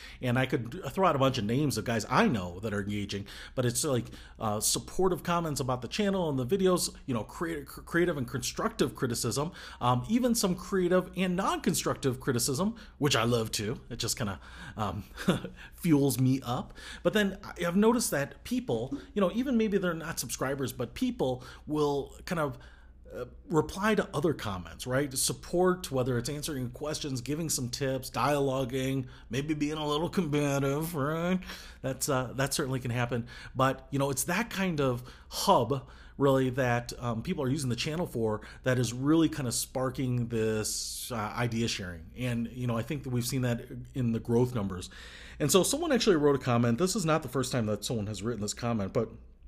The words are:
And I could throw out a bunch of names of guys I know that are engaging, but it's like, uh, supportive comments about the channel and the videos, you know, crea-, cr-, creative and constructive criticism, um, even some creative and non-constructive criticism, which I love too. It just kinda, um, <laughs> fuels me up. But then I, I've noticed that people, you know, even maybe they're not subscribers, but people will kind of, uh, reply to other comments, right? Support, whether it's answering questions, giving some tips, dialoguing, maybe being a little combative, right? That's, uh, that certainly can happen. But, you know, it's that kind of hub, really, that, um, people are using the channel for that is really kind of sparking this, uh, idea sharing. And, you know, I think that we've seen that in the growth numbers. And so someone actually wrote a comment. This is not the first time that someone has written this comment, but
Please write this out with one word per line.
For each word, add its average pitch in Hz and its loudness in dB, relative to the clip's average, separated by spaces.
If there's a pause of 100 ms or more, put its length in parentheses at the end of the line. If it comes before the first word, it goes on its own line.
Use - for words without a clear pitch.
(220)
And 123 2
I 131 2
could 127 -2 (100)
throw 190 4
out 151 4
a - 2
bunch 131 4
of 104 0
names 120 2
of 104 -2
guys 113 0
I 185 6
know 92 -2
that 107 -4
are 101 0
engaging, 101 -4 (300)
but 127 2
it's 120 0
like, 127 2 (320)
uh, 107 -2
supportive 180 0
comments 170 0
about 127 -2
the 113 -6
channel 196 0
and 135 0
the 127 0
videos, 185 4 (120)
you 131 0
know, 107 0
crea-, 165 -6
cr-, - -14
creative 175 2
and 123 -4
constructive 143 -2
criticism, 127 0 (300)
um, 123 4
even 233 4
some 180 2
creative 180 2
and 185 0
non-constructive 175 0
criticism, 147 0 (220)
which 135 2
I 113 4
love 117 2
too. 110 -4 (100)
It 117 -8
just - -2
kinda, 101 -4 (380)
um, 101 -4 (240)
<laughs> - -2
fuels 139 4
me 131 4
up. 131 -4 (280)
But 180 2
then 208 2
I, - -6
I've 170 0
noticed 226 6
that 139 -2
people, 143 -2 (200)
you 208 2
know, 175 4
even 254 0
maybe 214 2
they're 180 0
not 160 -6
subscribers, 135 -4
but 120 -6
people 135 -2 (240)
will 143 0 (120)
kind 170 -4
of, 123 -2 (580)
uh, 123 -8 (240)
reply 190 2
to 190 2
other 147 2
comments, 87 -8
right? 131 0
Support, 180 2
whether 127 2
it's 117 -2
answering 143 -4
questions, 143 -4
giving 151 -2
some 123 -2
tips, 131 -2
dialoguing, 135 0 (240)
maybe 143 -2
being 147 -2
a 151 -2
little 151 0
combative, 147 2
right? 165 0 (400)
That's, 131 -2
uh, 127 0
that 135 0
certainly 131 0
can 123 -4
happen. 120 0 (300)
But, 131 2
you 139 0
know, 139 2
it's - -2
that 196 0
kind 180 0
of 123 2 (280)
hub, 135 4 (300)
really, 135 4
that, 120 0
um, 117 -2
people 156 -4
are 131 2
using 135 0
the 113 -2
channel 160 -2
for 110 0 (220)
that 127 4
is 117 2
really 151 4
kind 135 -4
of 110 0
sparking 127 -2
this, 110 -2
uh, 107 -4
idea 113 0
sharing. 87 -6 (160)
And, 117 -2
you 123 -6
know, 120 0
I 113 0
think 131 -6
that 131 -6
we've 120 0
seen 135 0
that 120 0 (300)
in 120 2
the 113 0
growth 123 4
numbers. 95 -4 (500)
And 151 4
so 190 8
someone 302 0
actually 220 6
wrote 143 6
a - 2
comment. 120 4
This 180 2
is 185 0
not 156 4
the 131 -8
first 127 -2
time 117 0
that 104 -2
someone 110 -2
has 98 -6
written 110 -2
this 104 -2
comment, 110 -2
but 113 2 (400)